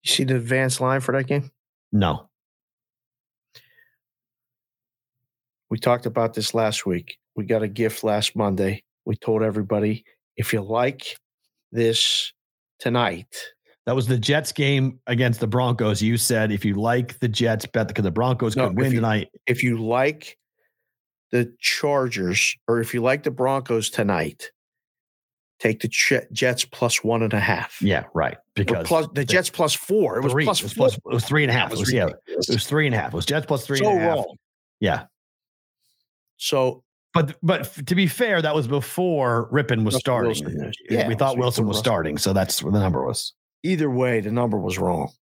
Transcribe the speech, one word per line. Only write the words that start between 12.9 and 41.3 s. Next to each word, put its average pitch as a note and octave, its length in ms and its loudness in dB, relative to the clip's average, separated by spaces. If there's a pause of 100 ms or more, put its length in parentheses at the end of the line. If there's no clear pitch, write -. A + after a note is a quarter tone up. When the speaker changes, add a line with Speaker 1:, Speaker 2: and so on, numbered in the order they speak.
Speaker 2:
That A#2+ 100 0
was B2 120 0
the B2+ 100 4
Jets C#3 360 0
game C#3 540 0
against A#2+ 340 2
the A#2 60 0
Broncos. A#2 540 2
You A2+ 140 2
said, A2 380 2
"If G2 100 -4
you G2+ 120 2
like A#2+ 440 0
the B2+ 80 0
Jets, A2 380 0
bet," - 280 -2
'cause G#2+ 100 -2
the F#2 80 0
Broncos A#2 440 0
Speaker 1:
No, C3 140 2
Speaker 2:
could F2+ 40 -4
Speaker 1:
if F#2+ 40 -2
Speaker 2:
win C3 140 2
Speaker 1:
you, A#2+ 80 2
Speaker 2:
tonight. A2 300 0 (160)
Speaker 1:
if A#2+ 180 0
you A#2+ 140 0
like B2+ 600 -2 (920)
the A#2+ 280 0
Chargers, A#2 960 0 (120)
or A#2 120 2
if A2 140 -2
you A#2+ 80 0
like C3 220 0
the D3 80 0
Broncos B2+ 580 0
tonight, F2 600 -2 (1080)
take A2 220 0
the A2+ 80 -4
Ch-, - 240 2 (180)
Jets B2 320 0
plus - 400 -2
one A2+ 200 2
and G#2+ 100 0
a G#2 80 2
half. - 400 -2
Speaker 2:
Yeah, F#2 320 2
right. D#2 220 0
Speaker 1:
Or - 60 -20 (140)
Speaker 2:
Because G2+ 320 0
Speaker 1:
plus, D#3+ 200 2
the - 80 -16
Speaker 2:
the C#3+ 100 0
Speaker 1:
Jets F3+ 240 2
plus D#3 240 0
four. E3 440 0
It C3 60 -2
was C3+ 80 2
Speaker 2:
three. C#3+ 140 2
Speaker 1:
plus G3+ 140 2
four. - 60 -6
Speaker 2:
It A2+ 40 -6
was - 60 -10
plus, C3 220 4
it - 180 -6
was A#2 100 0
three D3+ 180 2
and B2+ 80 2
a - 20 2
half. A#2+ 160 0
Speaker 1:
That - 60 -6
Speaker 2:
It - 40 -4
Speaker 1:
was G2 80 0
Speaker 2:
was, B2+ 60 2
yeah, A2+ 120 4
Speaker 1:
ridiculous. - 440 -4
Speaker 2:
it - 40 2
was A2 140 -2
three D3+ 180 0
and B2 100 0
a - 20 2
half. D2+ 160 -2
It - 40 -6
was E2+ 80 -4
Jets D3 220 -2
plus C3+ 180 -2
three C#3 140 -2
and G#3 80 2
a G3 120 4
half. E3 180 2
Speaker 1:
So A#2 60 -2
wrong. E2+ 120 -10 (440)
Speaker 2:
Yeah. F2 260 0 (1300)
Speaker 1:
So C3 460 -2 (300)
Speaker 2:
But, D#3 300 2
but E3+ 180 2
f-, C3+ 240 -10
to F3+ 100 0
be F#3+ 120 4
fair, G3+ 340 0
that D3+ 140 0
was C#3+ 120 0
before C3+ 840 0
Rippon B2 320 2
was G#2+ 120 2
Speaker 1:
Russell B2+ 40 2
Speaker 2:
starting. A#2+ 300 2 (160)
Speaker 1:
Wilson D2+ 240 -6
is. A2 60 -10 (140)
Speaker 2:
We A2 60 0
Speaker 1:
Yeah, A#2 160 0
it A2+ 80 -2
Speaker 2:
thought C3+ 160 2